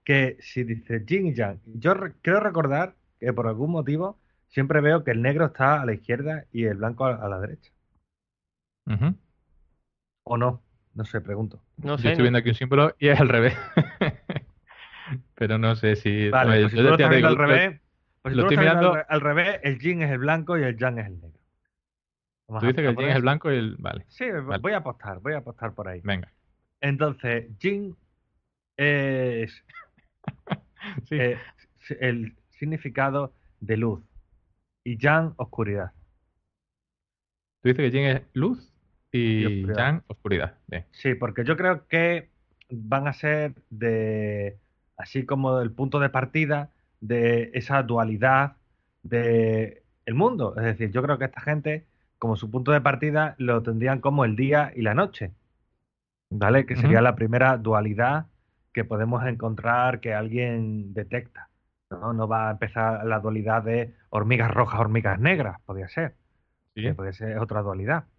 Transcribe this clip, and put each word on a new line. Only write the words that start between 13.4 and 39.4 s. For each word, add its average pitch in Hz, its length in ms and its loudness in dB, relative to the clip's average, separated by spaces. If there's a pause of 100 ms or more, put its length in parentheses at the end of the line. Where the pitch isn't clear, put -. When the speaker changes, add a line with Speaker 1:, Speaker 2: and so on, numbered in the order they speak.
Speaker 2:
<laughs> - 1600 -6
Pero 110 220 0
no 113 180 2
sé 107 200 4
si 104 340 0
Speaker 1:
Vale, 127 160 4
Speaker 2:
hombre, 110 180 6
Speaker 1:
pues 104 80 4
si 104 60 0
Speaker 2:
yo 120 60 6
Speaker 1:
tú 135 60 10
lo - 80 8
Speaker 2:
decía, 147 80 6
Speaker 1:
estás 127 40 6
viendo 131 60 8
Speaker 2:
digo, 131 120 6
Speaker 1:
al 127 80 6
Speaker 2:
lo, 147 200 4
Speaker 1:
revés, 175 260 0 (400)
pues 131 120 -6
si - 40 0
Speaker 2:
lo 120 60 4
Speaker 1:
tú 185 40 4
lo 196 40 4
Speaker 2:
estoy 151 140 6
Speaker 1:
estás 165 80 6
viendo 175 180 6
Speaker 2:
mirando. 156 180 -2
Speaker 1:
al, 156 60 0
al 151 60 2
revés, 170 420 0
el 139 160 -2
yin 170 220 -2
es 147 100 0
el 131 60 -2
blanco 160 400 0
y 151 60 0
el 123 140 -2
yang 123 220 -2
es 104 80 -8
el 95 140 -12
negro. 82 160 -20 (1120)
Vamos 110 160 -6
Speaker 2:
Tú - 20 2
Speaker 1:
a 123 40 6
Speaker 2:
dices 131 120 0
que - 0 -
el 147 80 2
Speaker 1:
apostar 120 60 2
por 123 80 -4
Speaker 2:
yin 139 60 0
es 135 60 4
el - 20 4
Speaker 1:
eso. 127 40 2
Speaker 2:
blanco 143 300 0
y 135 40 2
el, 113 220 -4
vale. - 320 -10
Speaker 1:
Sí, 254 200 -8
Speaker 2:
Vale. 135 320 -6
Speaker 1:
voy 196 120 -2
a 202 40 -2
apostar, 120 420 -10
voy 131 140 -8
a 151 40 -6
apostar 117 360 -12
por 101 140 -12
ahí. 90 160 -12
Speaker 2:
Venga. 95 280 -6 (500)
Speaker 1:
Entonces, 135 640 -2 (140)
yin 202 360 -4 (800)
es 135 880 -2 (640)
Speaker 2:
<laughs> - 840 -12
Sí. 156 60 -4
Speaker 1:
eh, 123 220 0 (600)
el 120 360 -2 (140)
significado 139 840 -4 (260)
de 107 180 -2
luz 110 240 -2 (840)
y 120 140 -8
yang, 151 400 2
oscuridad. 101 540 -6 (1700)
Speaker 2:
Tú 120 80 2
dices 127 80 2 (140)
que - 0 -
yin 139 160 0
es 127 140 0 (120)
luz 196 400 -4 (380)
y 113 300 0